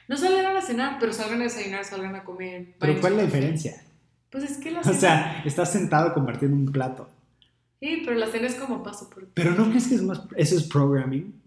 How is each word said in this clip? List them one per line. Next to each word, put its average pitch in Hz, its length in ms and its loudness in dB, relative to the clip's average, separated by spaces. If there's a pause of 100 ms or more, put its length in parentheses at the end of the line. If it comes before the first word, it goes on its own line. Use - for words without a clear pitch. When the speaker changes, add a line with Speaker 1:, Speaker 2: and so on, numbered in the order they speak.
Speaker 1:
No 269 80 -4
salgan 381 400 2
a 381 40 0
cenar, 247 380 -2
pero 226 140 0
salgan 220 280 -4
a 240 40 0
desayunar, 202 400 -6
salgan 190 320 -8
a 190 80 -14
comer, 180 560 -12
Speaker 2:
¿Pero 147 140 4
Speaker 1:
vayan - 60 -2
Speaker 2:
cuál 185 120 2
es 208 40 2
la 214 60 4
Speaker 1:
a - 40 2
un 156 40 0
café. 143 80 2
Speaker 2:
diferencia? 151 440 -2 (480)
Speaker 1:
Pues 269 140 -8
es 277 140 -8
que 330 140 -10
la 339 80 -6
Speaker 2:
O - 40 -2
Speaker 1:
cena 185 140 2
Speaker 2:
sea, 160 460 4
estás 156 280 0
sentado 170 420 2
compartiendo 139 420 0
un 139 160 2
plato. 127 360 -4 (720)
Speaker 1:
Sí, 320 240 -4
pero 240 140 -2
la 220 80 0
cena 226 220 -2
es 247 80 -4
como 262 260 -8
paso - 260 -14
por - 200 -20
Speaker 2:
¿Pero 175 240 2
no 214 180 4
crees 240 180 4
que 262 60 4
es 190 80 4
más... 190 180 -2 (160)
eso 160 200 4
es 151 80 4
programming? 139 840 0